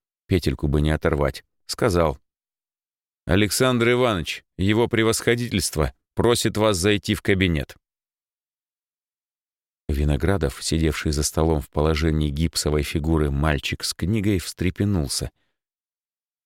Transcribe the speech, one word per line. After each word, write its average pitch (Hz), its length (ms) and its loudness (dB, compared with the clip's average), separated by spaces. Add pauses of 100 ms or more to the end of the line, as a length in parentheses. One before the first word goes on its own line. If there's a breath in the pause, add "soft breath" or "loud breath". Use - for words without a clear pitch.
(280)
петельку 76 400 0
бы 73 140 2
не 76 100 2
оторвать, 73 520 0 (220)
сказал: 87 520 0 (1080)
«Александр 117 680 0
Иванович, 117 520 0 (140)
его 107 300 2
превосходительство 110 1040 0 (220)
просит 113 420 2
вас 104 200 2
зайти 104 380 0
в - 60 -8
кабинет». 90 540 0 (2000)
Виноградов, 73 760 0
сидевший 80 480 0
за 73 120 0
столом 80 380 0
в - 80 -16
положении 78 600 0
гипсовой 76 540 -2
фигуры 76 460 0
мальчик 73 540 -2
с - 100 -6
книгой, 98 460 -2
встрепенулся. 87 920 -4 (1160)